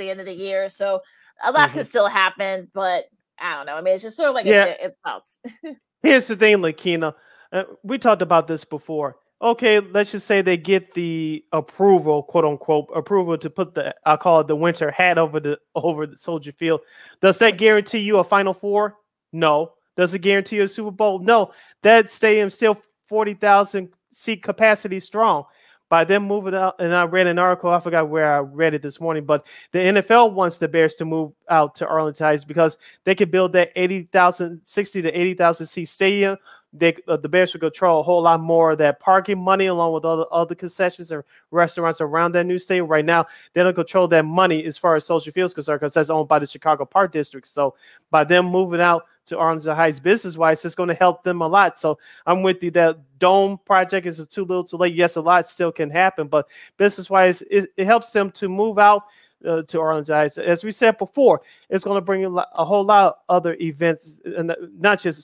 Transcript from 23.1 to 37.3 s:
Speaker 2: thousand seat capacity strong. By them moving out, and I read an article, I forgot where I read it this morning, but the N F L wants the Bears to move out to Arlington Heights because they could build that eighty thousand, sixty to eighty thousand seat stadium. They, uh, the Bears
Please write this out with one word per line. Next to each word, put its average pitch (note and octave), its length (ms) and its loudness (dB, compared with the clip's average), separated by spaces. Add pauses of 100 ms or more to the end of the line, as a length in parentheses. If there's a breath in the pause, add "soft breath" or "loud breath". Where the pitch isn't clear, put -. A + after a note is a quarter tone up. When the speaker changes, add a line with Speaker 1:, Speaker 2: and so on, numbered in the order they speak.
Speaker 2:
thousand G3+ 560 2 (200)
seat - 320 -10
capacity G#3 580 0
strong. G3+ 440 -2 (440 soft breath)
By E3 140 4
them G3 220 0
moving G3 300 -6
out, F#3+ 260 -2
and E3+ 120 -2
I F3 120 2
read F3+ 240 0
an E3+ 100 0
article, F3+ 320 0
I F3 80 2
forgot E3 300 -2
where D3+ 260 0
I C#3+ 60 0
read D3 340 -2
it C#3+ 80 -6
this C#3+ 180 -14
morning, D#3+ 240 -6
but D3 220 -2 (240 loud breath)
the F3+ 100 -2
N F#3+ 180 2
F F#3+ 120 -2
L A#3 200 6
wants F#3 280 -2
the E3 80 -2
Bears D#3+ 300 0
to E3 80 -10
move D#3+ 280 -6 (160)
out D#3 280 2
to E3 100 -6
Arlington D#3 380 -2
Heights D3+ 200 0
because D#3 320 0 (280 soft breath)
they F#3+ 100 2
could F#3 160 0
build F#3 220 0
that F3 240 2
eighty F#3 340 -2
thousand, F3+ 540 2
sixty G3+ 380 -6
to D#3+ 100 -2
eighty F3 220 -2
thousand E3 320 0
seat F3 180 -10
stadium. G3 540 -2 (340 soft breath)
They, E3 220 0 (140)
uh, E3 80 0
the D3+ 120 -10
Bears F3+ 260 0